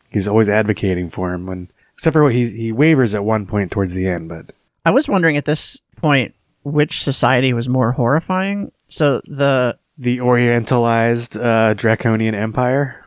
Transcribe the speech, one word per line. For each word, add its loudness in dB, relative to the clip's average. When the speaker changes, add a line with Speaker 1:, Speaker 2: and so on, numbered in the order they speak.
Speaker 1:
He's -2
always 4
advocating 0
for -4
him, -8
when, -10
except -2
for 4
what 4
he, 2
he -4
wavers 4
at -2
one 0
point -2
towards -2
the -2
end, -4
but. -14
Speaker 2:
I 0
was 2
wondering 0
at -4
this -4
point 0
which -2
society 0
was -2
more 0
horrifying. -2
So 0
the -2
Speaker 1:
The -2
Orientalized, 0
uh, 2
Draconian 0
Empire, -2